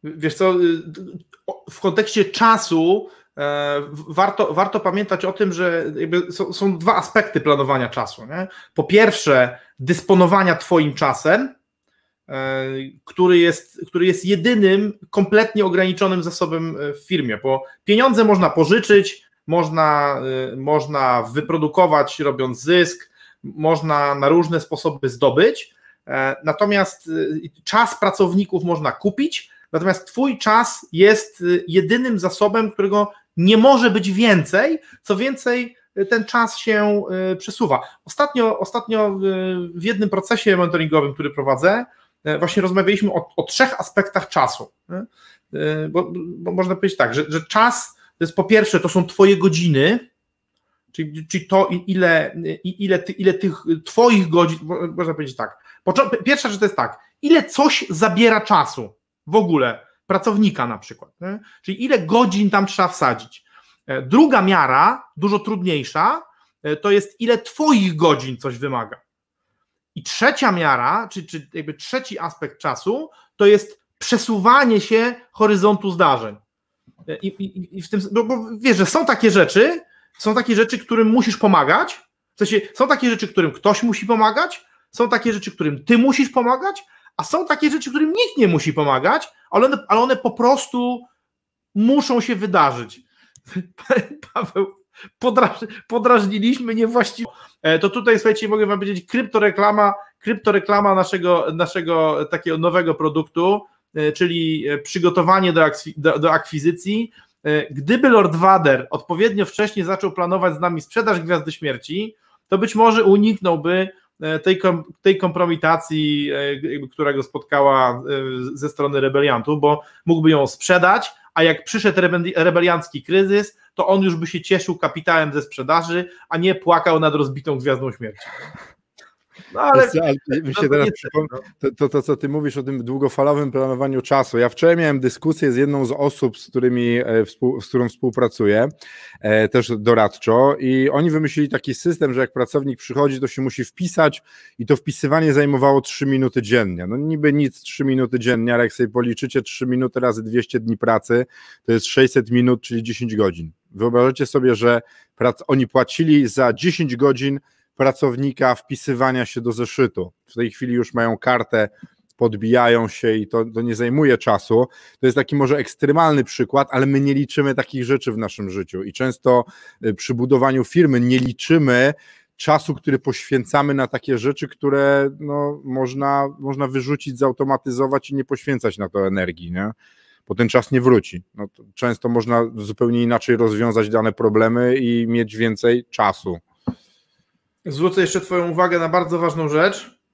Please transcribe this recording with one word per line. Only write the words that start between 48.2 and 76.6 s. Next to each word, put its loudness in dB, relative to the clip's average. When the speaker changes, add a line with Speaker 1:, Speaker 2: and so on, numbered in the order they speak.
Speaker 1:
jest -6
po 0
pierwsze, 4
to -2
są 2
twoje 4
godziny, 2
czyli, -10
czyli -6
to, 2
i-, -6
ile, 0
i-, -8
ile 2
ty-, -10
ile 0
tych -2
twoich 4
godzin, 2
mo-, -8
można -6
powiedzieć -10
tak, -10
poczo-, 0
pierwsza 0
rzecz -8
to 0
jest -2
tak, -4
ile 4
coś 0
zabiera 2
czasu -2
w -4
ogóle, 0
pracownika 0
na -8
przykład, -20
nie? -12
Czyli -8
ile 0
godzin 0
tam 0
trzeba -2
wsadzić. -4
E, -6
druga 4
miara, 2
dużo 0
trudniejsza, -4
e, -4
to -2
jest 0
ile 2
twoich 0
godzin 0
coś -8
wymaga. -8
I -14
trzecia 0
miara, 0
czy, -14
czy -16
jakby -10
trzeci -10
aspekt -12
czasu, -6
to 2
jest 4
przesuwanie 2
się 0
horyzontu 2
zdarzeń. 0